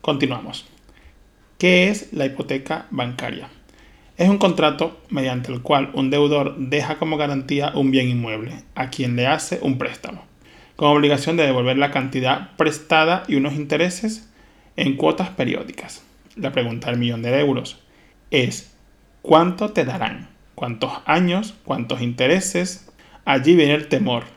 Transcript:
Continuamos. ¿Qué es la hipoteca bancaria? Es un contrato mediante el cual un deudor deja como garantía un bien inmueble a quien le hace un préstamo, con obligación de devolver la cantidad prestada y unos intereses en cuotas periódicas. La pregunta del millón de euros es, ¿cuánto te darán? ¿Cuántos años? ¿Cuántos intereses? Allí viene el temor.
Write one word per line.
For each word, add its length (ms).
Continuamos. 640
¿Qué 320
es 220
la 120
hipoteca 680
bancaria? 580
Es 120
un 100
contrato 640
mediante 420
el 80
cual 320
un 160
deudor 480
deja 420
como 180
garantía 580
un 160
bien 180
inmueble 540
a 140
quien 260
le 100
hace 340
un 160
préstamo, 480
con 200
obligación 400
de 80
devolver 340
la 120
cantidad 680
prestada 680
y 80
unos 200
intereses 760
en 200
cuotas 340
periódicas. 760
La 160
pregunta 380
del 100
millón 220
de 160
euros 420
es, 420
¿cuánto 500
te 120
darán? 440
¿Cuántos 380
años? 480
¿Cuántos 380
intereses? 840
Allí 320
viene 180
el 140
temor. 360